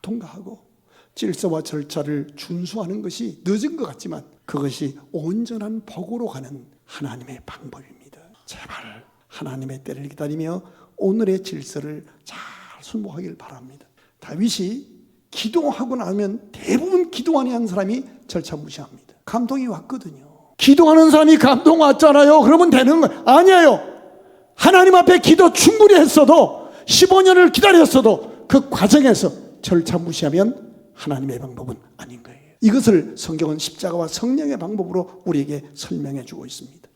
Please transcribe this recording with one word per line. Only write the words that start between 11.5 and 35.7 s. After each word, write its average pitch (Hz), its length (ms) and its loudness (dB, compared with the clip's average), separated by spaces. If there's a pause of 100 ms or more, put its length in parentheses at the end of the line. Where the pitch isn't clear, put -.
잘 - 140 -20 (420)
순복하길 180 560 -16
바랍니다. 131 500 -20 (340)
다윗이 208 680 -8 (440)
기도하고 254 680 -8
나면 202 560 -8
대부분 349 580 -4
기도 294 300 -4
안에 254 120 -6
한 233 140 -6
사람이 202 380 -6 (220)
절차 165 300 -12
무시합니다. - 580 -20 (100)
감동이 247 440 -6
왔거든요. 170 600 -16 (280)
기도하는 320 520 6
사람이 302 280 6
감동 311 420 2
왔잖아요. 294 640 6
그러면 320 280 4
되는 262 300 2
거예요. - 240 -2
아니에요. 330 680 4 (640)
하나님 370 400 4
앞에 359 260 4
기도 330 320 4
충분히 415 420 4
했어도, 294 760 4 (180)
십오 381 360 2
년을 359 300 6
기다렸어도 285 920 2
그 - 220 0
과정에서 214 640 0 (300)
절차 170 340 -2
무시하면 170 800 -4 (180)
하나님의 135 460 -10
방법은 127 380 -16 (200)
아닌 - 260 -20
거예요. - 160 -20 (220)
이것을 214 560 0
성경은 156 420 -8
십자가와 170 500 -10
성령의 262 500 -6
방법으로 180 640 -10
우리에게 143 400 -6 (100)